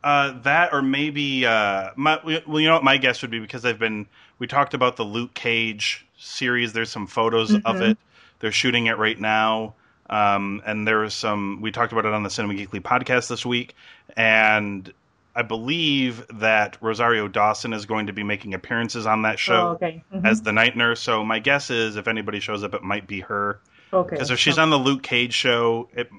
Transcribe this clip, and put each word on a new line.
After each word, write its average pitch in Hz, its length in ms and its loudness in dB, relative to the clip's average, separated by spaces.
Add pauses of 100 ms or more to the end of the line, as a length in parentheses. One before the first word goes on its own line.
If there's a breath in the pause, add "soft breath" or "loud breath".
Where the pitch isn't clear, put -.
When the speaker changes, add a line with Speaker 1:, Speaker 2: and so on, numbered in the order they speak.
Speaker 1:
uh, 139 380 2
that 156 300 2
or 143 100 0
maybe, 139 640 0
uh, 101 500 2
my, 151 280 2
well, 156 360 -2
you 156 80 4
know 165 60 8
what 156 100 2
my 135 120 6
guess 127 260 2
would 123 100 -8
be, 113 80 -4
because 110 240 -12
I've 117 160 0
been, 107 260 -2 (320 soft breath)
we 120 80 -6
talked 139 280 0
about 127 220 2
the 120 80 -4
Luke 117 300 -6
Cage 113 720 -2 (120)
series. 120 540 -2
There's 113 180 -4
some 104 180 -8
photos 113 440 2
of 104 100 4
Speaker 2:
Mm-hmm. 113 200 0
Speaker 1:
it. 110 160 2 (400 soft breath)
They're 110 140 -4
shooting 120 340 2
it 113 120 0
right 110 200 0
now. 110 560 0 (340 soft breath)
Um, 101 580 0
and 107 200 -4
there 110 120 2
was 107 160 -2
some, 101 480 -4
we 107 100 -6
talked 117 200 -2
about 113 140 0
it 107 60 0
on 107 100 -2
the 101 80 -4
Cinema 104 240 -4
Geekly 98 260 -8
podcast 123 480 0
this 120 180 -6
week, 120 280 -4 (420 loud breath)
and 107 760 2 (420)
I 120 80 -2
believe 127 840 -2 (100)
that 110 460 2
Rosario 110 480 0
Dawson 107 440 0
is 107 140 -8
going 107 220 -2
to 104 40 -8
be 104 100 -8
making 101 320 -6
appearances 117 520 -4
on 110 160 2
that 107 160 0
show 117 160 2
Speaker 2:
Oh, 113 160 4
okay. 165 340 -6 (100)
Mm-hmm. 190 120 0
Speaker 1:
as 220 160 4
the 208 100 -2
night 117 240 4
nurse. 117 240 2
So 110 240 0
my 113 140 0
guess 139 320 0
is 113 260 0
if 101 100 -6
anybody 107 340 -2
shows 104 220 -4
up, 101 120 -6
it 98 80 -6
might 98 240 -4
be 95 140 -8
her. 101 380 -4 (340 soft breath)
Speaker 2:
Okay. 180 240 0
Speaker 1:
'Cause 127 140 -4
if 123 80 0
she's 147 160 4
Speaker 2:
Okay. 156 80 4
Speaker 1:
on 160 80 4
the 147 80 4
Luke 135 240 2
Cage 123 320 0
show, 120 600 2
it, 120 240 -6